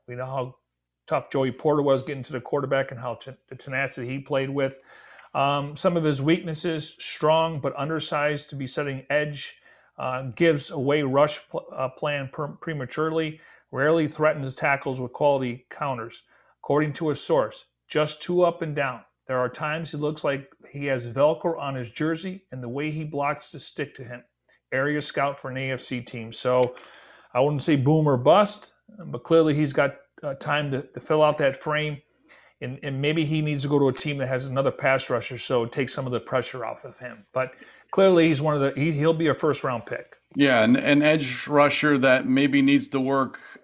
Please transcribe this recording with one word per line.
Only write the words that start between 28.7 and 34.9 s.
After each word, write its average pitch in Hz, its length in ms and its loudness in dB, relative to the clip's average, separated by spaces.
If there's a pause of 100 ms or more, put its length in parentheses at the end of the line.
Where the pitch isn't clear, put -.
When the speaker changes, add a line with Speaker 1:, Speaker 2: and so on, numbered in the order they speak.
Speaker 1:
but 139 180 -10
clearly 160 320 6
he's 143 180 0
got, 139 220 2 (260)
uh, 139 140 -6
time 147 360 -2
to, 131 100 -4
to - 180 -16
fill 151 240 2
out 151 160 4
that 135 160 2
frame. 151 460 -4 (600)
And, 127 220 -10
and 135 180 -4
maybe 156 240 2
he 156 160 0
needs 147 220 -2
to 143 60 -4
go 143 100 4
to 139 80 6
a 123 60 2
team 147 240 -6
that 131 100 -4
has 131 200 -4
another 135 220 0
pass 135 400 0